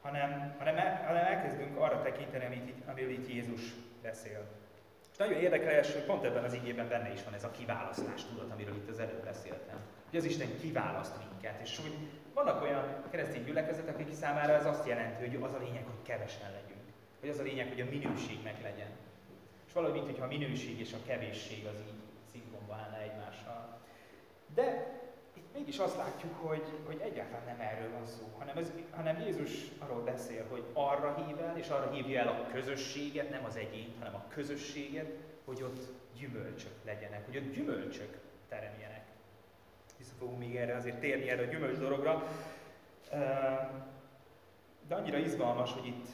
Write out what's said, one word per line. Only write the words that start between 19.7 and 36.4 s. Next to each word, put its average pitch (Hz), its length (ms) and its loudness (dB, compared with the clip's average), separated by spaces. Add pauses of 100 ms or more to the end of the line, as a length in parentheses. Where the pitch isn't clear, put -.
valahogy, 160 240 4
mint 139 100 0
hogyha 135 180 -2
a 123 40 0
minőség 123 520 0
és 107 120 -4
a - 140 -8
kevésség 107 600 -4
az 104 140 -6
így 107 200 -10 (320)
szinkronban 110 460 -10
állna 107 180 -8
egymással. 107 840 -8 (760)
De - 440 4 (360)
itt - 200 -16
mégis 285 240 -4
azt 190 180 4
látjuk, - 380 -2
hogy, 156 280 0 (240)
hogy 156 140 -4
egyáltalán 117 440 -4
nem 120 160 -6
erről 113 300 -2
van 120 160 -6
szó, 113 320 -8
hanem, 143 180 -6
ez, 170 160 0 (180)
hanem 160 300 2
Jézus - 460 0 (120)
arról 120 240 -2
beszél, 113 480 -2
hogy 120 220 -4
arra 143 540 4
hív 147 140 -2
el, 117 160 0
és - 120 -4
arra 139 220 2
hívja 131 300 2
el 120 80 6
a 117 240 2
közösséget, 143 760 -2
nem 131 140 -4
az 110 120 -4
egyént, 113 420 -6
hanem 107 160 -6
a - 140 -6
közösséget, 143 840 -4 (340)
hogy 131 180 -4
ott 127 180 -4 (380)
gyümölcsök 110 540 -6 (120)